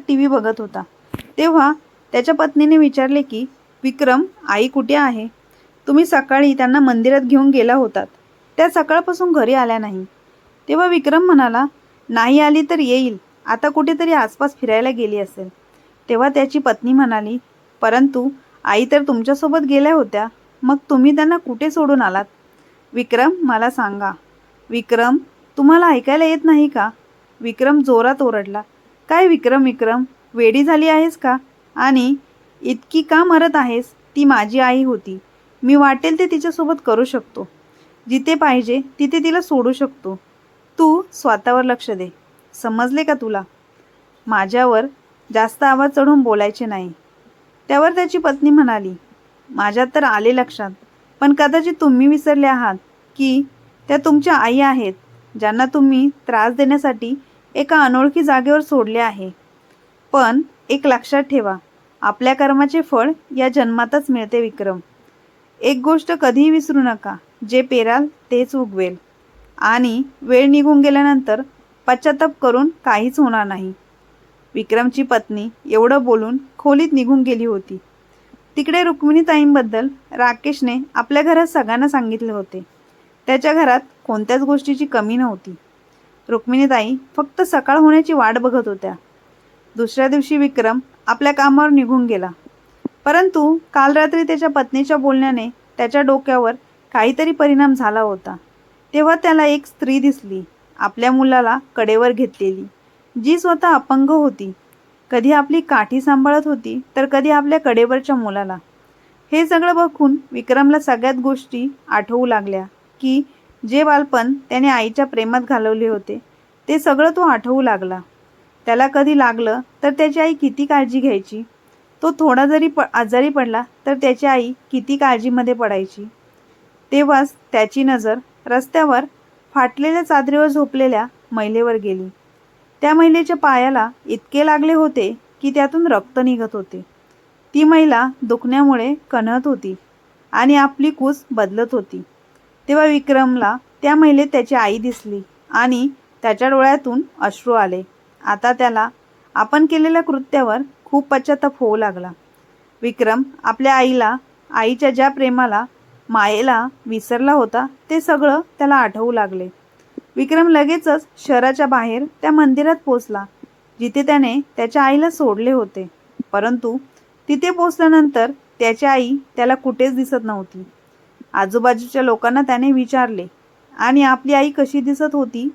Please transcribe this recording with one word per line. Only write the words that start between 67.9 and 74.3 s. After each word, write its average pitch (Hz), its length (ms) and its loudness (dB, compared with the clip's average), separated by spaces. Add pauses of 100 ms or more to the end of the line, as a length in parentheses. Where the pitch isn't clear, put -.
तेच 254 260 -2
उगवेल, 190 400 -6 (640)
आणि 240 440 0 (200)
वेळ 254 240 2
निघून 285 340 4
गेल्यानंतर 277 600 2 (440)
पश्चाताप 294 440 0 (120)
करून 262 260 2 (160)
काहीच 240 340 0
होणार 226 280 0
नाही." 190 260 -10 (800)